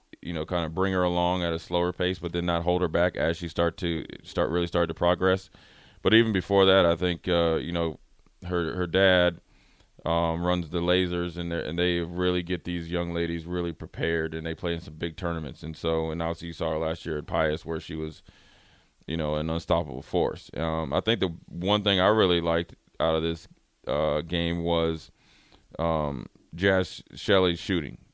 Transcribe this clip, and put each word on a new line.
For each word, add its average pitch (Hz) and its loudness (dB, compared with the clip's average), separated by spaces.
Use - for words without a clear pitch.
you 87 -8
know, 80 -4
kinda 85 -2
bring 92 0
her 92 2
along 87 2
at 85 0
a 82 -2
slower 87 0
pace, 90 -2
but 85 -6
then 87 -2
not 85 0
hold 87 2
her 87 0
back 87 2
as 82 0
she 85 -8
start 85 -2
to, 82 -4
start, - -2
really 87 0
start 85 0
to 82 -4
progress. 90 2
But 101 2
even 113 6
before 98 4
that, 95 6
I 85 4
think, 87 -2
uh, 85 2
you 76 -4
know, 85 -2
her, 87 -2
her 90 -2
dad, 87 4
um, 85 0
runs 90 0
the 87 -2
Lasers, 87 0
and 85 -4
they, 82 -4
and 82 -4
they 87 2
really 90 0
get 87 -4
these 85 -6
young 87 -2
ladies 85 -2
really 87 -4
prepared, 82 -4
and 80 -6
they 82 -4
play 85 -4
in 82 -6
some 80 -14
big 82 -6
tournaments. 82 -6
And 78 -8
so, 80 -2
and 82 -4
obviously 85 -6
you 82 -10
saw 82 -2
her 78 -2
last 80 -4
year 78 -4
at 76 -8
Pius 78 0
where 80 -6
she 80 -10
was, 78 -8
you 80 -4
know, 76 -2
an 78 -2
unstoppable 80 -2
force. - -2
Um, 80 -2
I 85 2
think 107 0
the 90 0
one 98 0
thing 98 2
I 92 6
really 95 4
liked 85 0
out 80 2
of 80 0
this, 82 -4
uh, 76 0
game 85 -2
was, 82 -2
um, 76 -2
Jazz 92 0
Shelley's 92 4
shooting. 78 -4